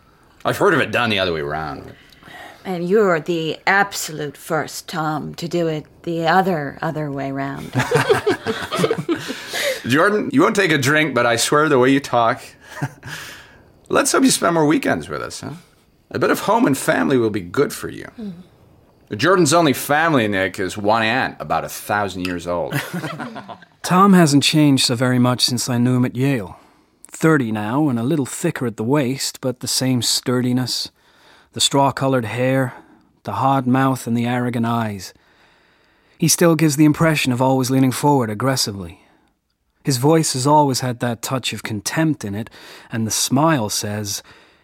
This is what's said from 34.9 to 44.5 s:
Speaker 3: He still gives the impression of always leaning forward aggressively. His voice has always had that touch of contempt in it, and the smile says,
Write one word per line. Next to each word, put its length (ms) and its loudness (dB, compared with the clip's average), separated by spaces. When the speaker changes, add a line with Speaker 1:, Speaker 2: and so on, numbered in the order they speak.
Speaker 3:
He 120 2
still 260 4
gives 220 2
the 80 6
impression 480 2
of 80 -2
always 280 2
leaning 220 4
forward 380 2
aggressively. 720 -4
His 140 0
voice 340 4
has 160 -2
always 320 4
had 220 -6
that 200 -4
touch 300 -6
of 100 -10
contempt 640 -2
in 120 -6
it, 140 -8
and 160 -4
the 60 -4
smile 580 2
says, 540 -6